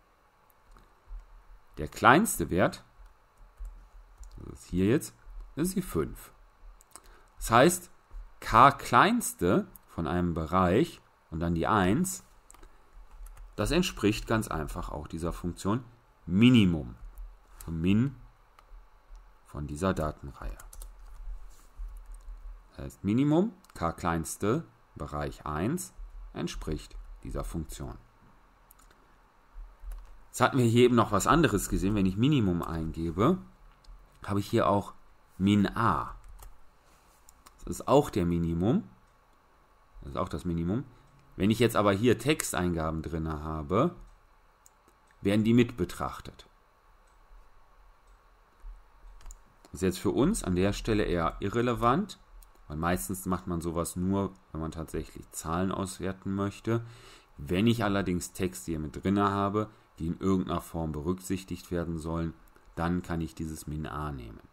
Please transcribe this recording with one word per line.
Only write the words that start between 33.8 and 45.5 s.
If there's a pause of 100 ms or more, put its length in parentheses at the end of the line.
habe
ich
hier
auch (440)
Min
A. (1500)
Das
ist
auch
der
Minimum. (1120)
Das
ist
auch
das
Minimum. (500)
Wenn
ich
jetzt
aber
hier
Texteingaben
drinne
habe, (1300)
werden
die